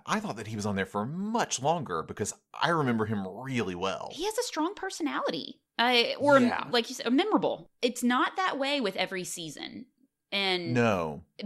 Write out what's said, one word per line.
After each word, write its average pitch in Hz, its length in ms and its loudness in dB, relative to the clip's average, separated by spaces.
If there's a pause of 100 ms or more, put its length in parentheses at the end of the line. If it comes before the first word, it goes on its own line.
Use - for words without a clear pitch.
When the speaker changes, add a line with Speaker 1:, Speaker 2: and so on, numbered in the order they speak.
Speaker 1:
I - 140 -2
thought 113 160 -8
that 110 100 -10
he 107 100 -8
was 104 100 -4
on 101 100 0
there 95 100 0
for 104 180 -2
much 190 560 -2
longer 127 420 -2
because - 300 -6 (280)
I 151 100 2
remember 123 360 2
him 104 220 -2
really 110 460 -2
well. 90 380 -2
Speaker 2:
He 302 120 -6
has 427 140 -2
a 480 60 0
strong 339 320 -2
personality. 320 840 -4 (180)
I, 233 400 4
or, 277 200 8
Speaker 1:
Yeah. 247 320 4
Speaker 2:
like 233 180 2
you 262 60 -8
said, - 180 -2
memorable. 262 560 2 (140)
It's - 220 0
not 254 320 2
that 370 220 0
way 277 220 0
with 190 160 -2
every 185 280 -2
season. - 600 -12 (440)
And 185 420 0
Speaker 1:
No. 95 520 2 (220)